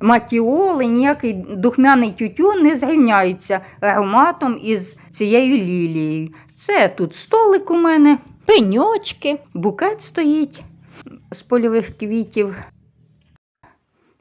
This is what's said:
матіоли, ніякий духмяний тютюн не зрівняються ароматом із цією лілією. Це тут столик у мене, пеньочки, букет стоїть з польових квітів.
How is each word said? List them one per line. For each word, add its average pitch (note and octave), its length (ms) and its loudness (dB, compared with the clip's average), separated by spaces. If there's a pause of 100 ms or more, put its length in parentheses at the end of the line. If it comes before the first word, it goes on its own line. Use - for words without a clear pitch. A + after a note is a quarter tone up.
матіоли, A#3+ 840 0
ніякий B3 460 0
духмяний A#3 800 0
тютюн E4+ 500 -2
не D4+ 140 4
зрівняються G#3 840 0 (200)
ароматом A3+ 840 0
із G#3 340 -4 (160)
цією B3 440 0
лілією. D#3+ 720 -4 (240)
Це D#4 340 0
тут F3+ 260 -6
столик G4+ 560 0
у E4 40 0
мене, D#4+ 440 4 (280)
пеньочки, D4 920 0 (160)
букет G#3+ 480 -4
стоїть D4+ 600 -4 (680)
з - 120 -18
польових A3+ 560 -2
квітів. G#3 580 -4 (1600)